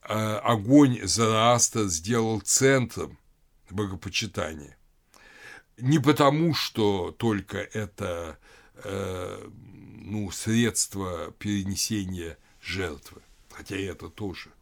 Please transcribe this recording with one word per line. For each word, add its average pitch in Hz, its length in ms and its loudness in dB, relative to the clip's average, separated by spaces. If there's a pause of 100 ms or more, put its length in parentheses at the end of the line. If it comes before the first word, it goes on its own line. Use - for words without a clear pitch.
э, - 120 -4
огонь 110 920 4
Зороастра 113 760 4
сделал 107 560 0
центром 123 760 2 (540)
богопочитания. 90 1040 -6 (1000)
Не 135 240 2
потому, 147 520 4
что 101 600 0
только 101 460 -2
это, 90 840 -8 (420)
э, 95 680 -8
ну, 95 800 -10
средство 98 1040 -2
перенесения 95 1000 -4 (240)
жертвы, 85 640 -8 (280)
хотя - 260 -10
и 95 80 -4
это 87 240 -10
тоже. 92 420 -12 (120)